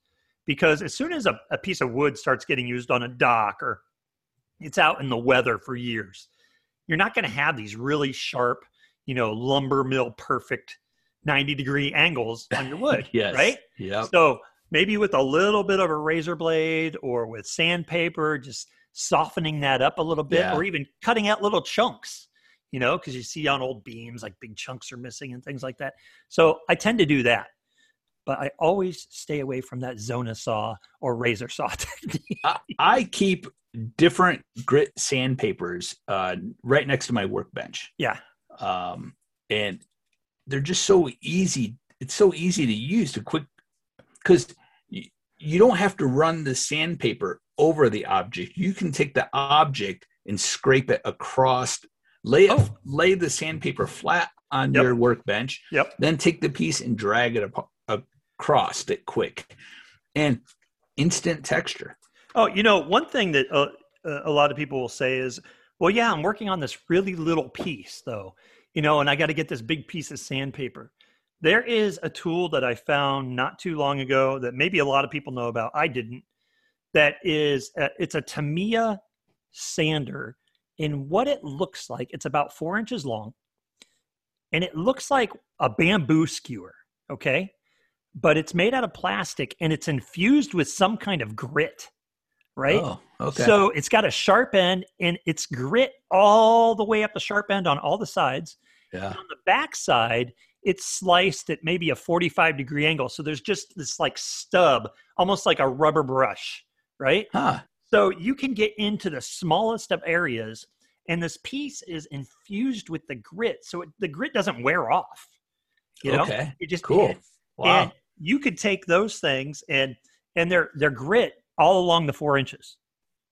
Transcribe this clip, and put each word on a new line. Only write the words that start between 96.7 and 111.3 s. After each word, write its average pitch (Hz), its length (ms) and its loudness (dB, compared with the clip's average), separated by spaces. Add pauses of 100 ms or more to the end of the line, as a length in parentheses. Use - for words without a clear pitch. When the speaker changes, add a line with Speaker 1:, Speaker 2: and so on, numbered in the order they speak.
Speaker 1:
the 208 100 -2
way 214 180 0
up 208 100 -4
the - 60 -6
sharp 208 320 -2
end 196 160 0
on 143 120 4
all 160 180 0
the 208 100 -4
sides. 151 500 -2 (360)
Speaker 2:
Yeah. 98 140 -8
Speaker 1:
And 95 100 -10
on - 120 -16
the - 160 -14
back 254 300 0
side, 120 580 0 (300)
it's 185 220 -2
sliced 180 640 2
at 156 140 -4
maybe 170 280 -2
a 123 40 0
forty-five 165 640 2
degree 143 280 -2
angle. 147 240 0
So - 120 -12
there's 151 200 -6
just - 360 -6
this, 143 220 -10
like, 151 180 -2
stub, 127 720 0 (280)
almost 185 280 0
like 185 140 2
a 139 80 2
rubber 151 360 2
brush, 131 640 -2 (340)
right? 160 340 2
Speaker 2:
Huh. 135 260 0 (280)
Speaker 1:
So 208 220 4
you 185 240 -4
can 269 200 -4
get 214 240 0
into 208 340 -2
the 131 100 -8
smallest 214 680 -2
of 170 160 -2
areas, 123 580 -4 (420)
and 170 140 -2
this 165 220 -6